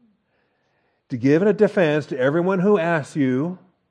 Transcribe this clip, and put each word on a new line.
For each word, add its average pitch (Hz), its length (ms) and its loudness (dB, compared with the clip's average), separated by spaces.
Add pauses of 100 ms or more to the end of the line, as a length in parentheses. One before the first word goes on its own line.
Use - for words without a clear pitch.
(1080)
To 131 80 -8
give 139 240 2
a 208 120 2
defense 160 540 0
to 135 120 -8
everyone 170 400 0
who 202 180 2
asks 165 380 -4
you, 143 420 -2 (340)